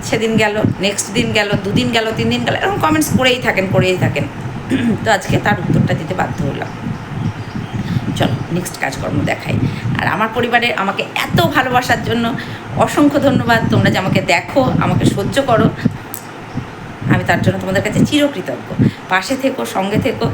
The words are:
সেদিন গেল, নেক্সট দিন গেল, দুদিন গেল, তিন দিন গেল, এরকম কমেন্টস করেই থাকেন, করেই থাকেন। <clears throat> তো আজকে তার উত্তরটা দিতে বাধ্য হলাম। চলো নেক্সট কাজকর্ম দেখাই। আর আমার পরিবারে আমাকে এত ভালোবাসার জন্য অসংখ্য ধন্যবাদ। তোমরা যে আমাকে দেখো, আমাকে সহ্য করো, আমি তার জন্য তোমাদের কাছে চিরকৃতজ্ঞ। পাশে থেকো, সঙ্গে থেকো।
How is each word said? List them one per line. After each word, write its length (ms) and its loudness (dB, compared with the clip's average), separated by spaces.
সেদিন 320 0
গেল, 240 2
নেক্সট 320 -2
দিন 200 0
গেল, 200 2
দুদিন 260 0
গেল, 260 0
তিন 140 0
দিন 140 0
গেল, 100 0
এরকম 260 0
কমেন্টস 380 2
করেই 240 2
থাকেন, 300 0
করেই 240 4
থাকেন। 280 0
<clears throat> 400 0
তো 60 2
আজকে 280 2
তার 200 2
উত্তরটা 360 2
দিতে 200 -4
বাধ্য 300 -2
হলাম। 240 -4
চলো 120 0
নেক্সট 280 -4
কাজকর্ম 440 -2
দেখাই। 300 -2
আর 60 0
আমার 280 0
পরিবারে 400 0
আমাকে 280 -2
এত 380 -2
ভালোবাসার 640 2
জন্য 300 0
অসংখ্য 440 4
ধন্যবাদ। 500 2
তোমরা 200 4
যে 80 2
আমাকে 220 2
দেখো, 600 2
আমাকে 260 2
সহ্য 360 2
করো, 280 4
আমি 120 0
তার 160 2
জন্য 160 2
তোমাদের 240 0
কাছে 240 2
চিরকৃতজ্ঞ। 800 0
পাশে 280 0
থেকো, 280 -2
সঙ্গে 340 -2
থেকো। 360 0